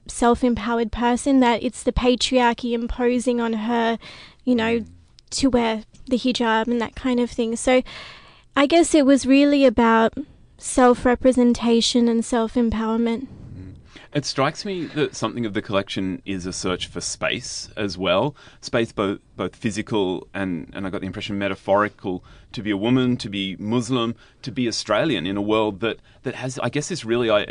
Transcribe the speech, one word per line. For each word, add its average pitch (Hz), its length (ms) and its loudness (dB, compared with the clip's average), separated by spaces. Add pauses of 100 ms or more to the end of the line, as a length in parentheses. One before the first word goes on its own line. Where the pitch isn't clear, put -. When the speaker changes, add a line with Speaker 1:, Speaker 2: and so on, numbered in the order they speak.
Speaker 1:
self-empowered 233 840 0
person, 247 480 2
that 240 240 4
it's - 180 -6
the 247 100 0
patriarchy 247 800 2
imposing 240 680 0
on 226 120 -2
her, 226 440 0 (480)
you 254 80 2
know, 226 320 0 (460)
to - 180 0
wear 226 340 0 (220)
the 254 120 0
hijab 220 500 0
and 240 120 0
that - 160 -6
kind 247 240 -2
of 240 120 -2
thing. 226 240 -4
So 254 260 4 (760)
I 277 120 4
guess 330 260 4
it 311 100 6
was 262 220 6
really 277 400 6
about 226 480 4 (460)
self-representation 240 1500 4
and 233 160 0
self-empowerment. 226 1040 -2 (300)
Speaker 2:
Mm. - 160 -16 (400)
It 147 120 -4
strikes - 380 -2
me 185 220 -6
that 135 300 -4
something 113 320 -4
of 98 80 -8
the 107 80 -2
collection 98 600 -4
is 95 220 -6
a 92 80 -8
search 90 320 -4
for - 160 -10
space - 720 -6
as 98 220 -6
well. 92 380 0 (260)
Space 117 300 -2
both, 101 300 -2 (140)
both 95 200 -6
physical 101 800 -4
and, 92 400 -6
and 98 100 -8
I 92 60 -8
got 92 100 -8
the 95 60 -8
impression 98 320 -8
metaphorical, 101 840 -2 (300)
to - 80 -8
be 101 100 -4
a 101 60 0
woman, 123 400 2
to 117 120 -12
be 98 300 -4
Muslim, 117 560 -2 (280)
to 131 80 -10
be 123 160 -4
Australian 107 600 -2
in 98 80 -4
a 101 60 -2
world 107 400 0
that, 110 160 -2 (260)
that 127 120 -6
has, 127 240 -10
I 123 100 -4
guess, 147 180 -4
this 180 160 -8
really, 117 260 0
uh, 104 220 2